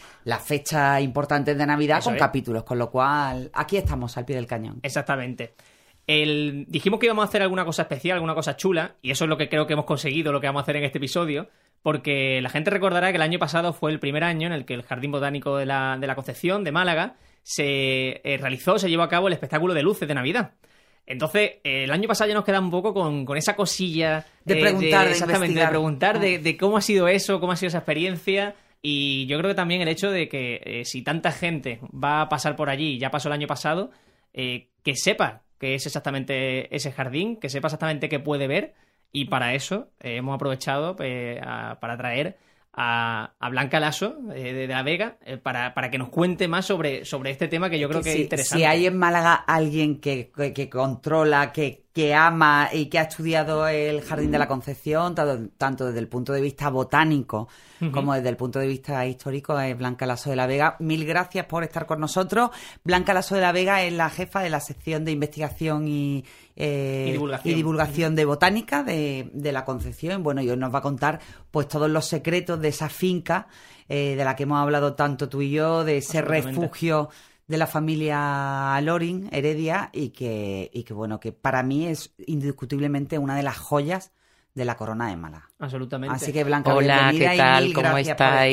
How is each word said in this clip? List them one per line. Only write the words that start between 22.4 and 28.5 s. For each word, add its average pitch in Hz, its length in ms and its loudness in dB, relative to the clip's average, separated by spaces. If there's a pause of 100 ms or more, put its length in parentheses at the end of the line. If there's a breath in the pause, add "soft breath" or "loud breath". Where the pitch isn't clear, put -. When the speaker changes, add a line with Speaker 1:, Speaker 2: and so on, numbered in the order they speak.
Speaker 2:
queda 196 160 2
un 185 100 0
poco 185 240 0
con, 151 300 0
con 139 120 -4
esa 156 200 0
cosilla, 160 680 0 (200)
Speaker 1:
De 190 120 4
Speaker 2:
eh, 156 40 4
Speaker 1:
preguntar, 190 460 6
de 180 40 4
Speaker 2:
exactamente, 175 360 2
Speaker 1:
investigar. 165 200 4
Speaker 2:
de 160 40 4
preguntar 156 500 2
de, 185 160 2
Speaker 1:
Ah. 170 40 -4
Speaker 2:
de 160 160 0
cómo 202 200 2
ha 202 40 4
sido 190 280 4
eso, 190 320 2
cómo 175 120 0
ha 175 40 0
sido 180 120 -2
esa 170 100 -2
experiencia, 185 760 -2 (260 soft breath)